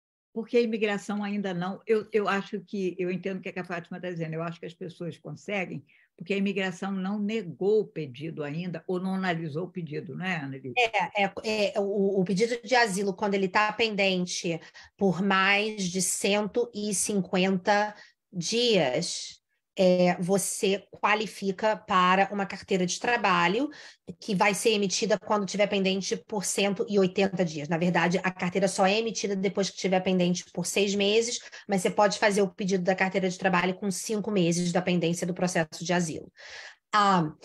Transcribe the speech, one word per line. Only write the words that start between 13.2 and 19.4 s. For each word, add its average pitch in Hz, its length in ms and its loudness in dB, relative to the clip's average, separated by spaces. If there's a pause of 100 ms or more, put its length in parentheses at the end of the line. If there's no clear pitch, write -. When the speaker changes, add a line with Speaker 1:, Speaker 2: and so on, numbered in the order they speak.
Speaker 2:
ele 196 160 0
tá 214 240 2
pendente 190 880 0 (340)
por 180 240 2
mais 196 680 2
de 185 120 -2
cento 208 720 0
e 208 180 -4
cinquenta 196 1040 0 (360)
dias, 175 1040 0 (440)